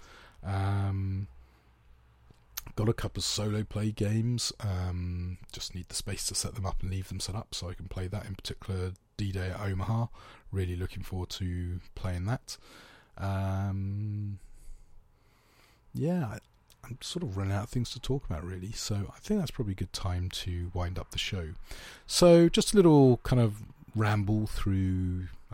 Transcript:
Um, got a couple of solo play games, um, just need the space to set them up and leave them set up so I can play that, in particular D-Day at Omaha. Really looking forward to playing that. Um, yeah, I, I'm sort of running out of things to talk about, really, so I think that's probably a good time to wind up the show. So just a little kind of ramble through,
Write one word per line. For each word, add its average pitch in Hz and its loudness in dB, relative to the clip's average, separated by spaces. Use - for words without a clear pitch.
Um, 98 0
got 107 0
a 113 2
couple - -6
of - -2
solo 107 -2
play 107 -2
games, 110 0
um, 90 -4
just - -8
need 90 -10
the - -8
space - -6
to 98 -4
set - -4
them 98 -4
up 92 -2
and 95 -2
leave 95 -4
them 95 -8
set 95 -6
up - -8
so 87 -8
I 90 -8
can 87 -12
play 92 -6
that, 98 -6
in 98 -10
particular 92 -6
D-Day 95 -2
at 90 -6
Omaha. 101 0
Really 90 -2
looking 87 -6
forward 90 -6
to 90 -4
playing 90 -2
that. - -4
Um, 98 -2
yeah, 156 0
I, 107 -8
I'm - -12
sort - -8
of 104 -6
running 98 0
out 101 0
of - -10
things 120 -2
to 123 -12
talk 135 -2
about, - -4
really, 92 -8
so 101 -4
I - -20
think 214 0
that's 160 -2
probably 104 -4
a 95 -6
good - -6
time 90 -2
to 87 -4
wind 90 -4
up - -8
the - -6
show. 85 -4
So 170 10
just - 4
a 214 4
little 147 10
kind 123 6
of 107 0
ramble 107 2
through, 92 0